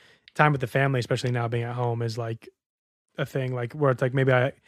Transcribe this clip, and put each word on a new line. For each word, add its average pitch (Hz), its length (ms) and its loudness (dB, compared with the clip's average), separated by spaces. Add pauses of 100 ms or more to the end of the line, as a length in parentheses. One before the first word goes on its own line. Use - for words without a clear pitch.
(340)
time 151 200 4
with 131 80 0
the 123 60 -4
family, 135 340 0
especially 123 300 -2
now 120 180 -2
being 117 160 -2
at 120 100 -8
home, 120 260 -2
is, 113 160 -4
like, 113 300 -8 (720)
a 151 80 -2
thing, 127 280 -4
like, 120 200 -6
where 143 180 2
it's 120 100 0
like, 127 120 0
maybe 135 180 4
I, 127 220 4 (140)